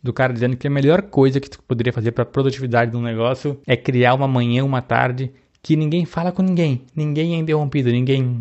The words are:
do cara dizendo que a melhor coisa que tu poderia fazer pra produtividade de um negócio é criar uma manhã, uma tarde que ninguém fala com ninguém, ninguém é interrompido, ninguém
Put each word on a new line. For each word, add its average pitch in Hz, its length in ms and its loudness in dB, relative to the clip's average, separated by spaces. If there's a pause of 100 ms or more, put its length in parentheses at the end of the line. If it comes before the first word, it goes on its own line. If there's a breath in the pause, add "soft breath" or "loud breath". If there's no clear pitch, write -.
do 123 100 -4
cara 131 220 0
dizendo 123 240 -2
que 147 100 -6
a - 40 -2
melhor 143 320 2
coisa 135 360 2
que 135 100 -14
tu - 140 -20
poderia 120 300 -2
fazer 117 180 -2
pra 117 140 -2
produtividade 123 680 0
de 120 60 -6
um 120 40 -4
negócio 120 680 -2
é 127 100 2
criar 123 360 2
uma 135 140 0
manhã, 123 360 2
uma 139 180 -2
tarde 127 500 -2 (300 soft breath)
que - 140 2
ninguém 156 300 0
fala 175 260 -4
com 180 100 -4
ninguém, 170 420 0 (120)
ninguém 151 400 -2
é - 20 -2
interrompido, 151 540 0
ninguém 127 500 0